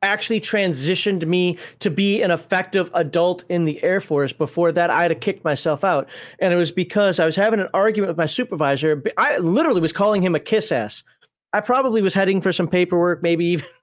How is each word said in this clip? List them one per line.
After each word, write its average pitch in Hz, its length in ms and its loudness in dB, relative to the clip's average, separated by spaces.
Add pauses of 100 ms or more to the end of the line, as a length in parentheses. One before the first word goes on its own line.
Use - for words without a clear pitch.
actually 208 400 0
transitioned 180 840 -2
me 180 320 0 (200)
to 196 120 0
be 202 320 2
an 185 80 2
effective 185 640 -2
adult 175 520 0
in 175 180 0
the 151 180 -4
Air 185 180 2
Force. 143 320 -2
Before 170 380 0
that, 170 180 2
I'd 170 220 2
have - 80 -4
kicked 196 260 -4
myself 147 380 -2
out. 175 260 0 (300)
And 185 120 2
it 175 60 2
was 165 140 0
because 185 480 0
I 165 60 4
was 160 100 0
having 208 240 2
an 180 160 -2
argument 208 340 2
with 160 80 -4
my 165 80 2
supervisor. 147 800 0 (120)
I - 220 0
literally 190 440 2
was 160 120 0
calling 202 300 2
him 180 100 0
a 151 60 2
kiss - 320 -2
ass. 113 320 -4 (500)
I 208 80 0
probably 247 400 0
was 190 120 2
heading 196 280 2
for 185 100 0
some 170 160 -2
paperwork, 175 560 0
maybe 170 220 2
even, 170 200 0 (180)